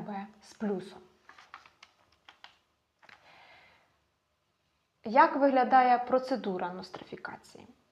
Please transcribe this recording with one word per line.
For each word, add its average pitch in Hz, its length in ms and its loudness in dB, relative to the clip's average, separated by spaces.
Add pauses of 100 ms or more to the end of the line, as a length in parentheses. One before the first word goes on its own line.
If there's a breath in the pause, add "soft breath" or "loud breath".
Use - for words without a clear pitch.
Б 202 200 -12 (140)
з - 120 -20
плюсом. 202 460 -8 (4000 soft breath)
Як 302 320 4
виглядає 254 640 4
процедура 208 760 -4
нострифікації? - 960 -18 (240)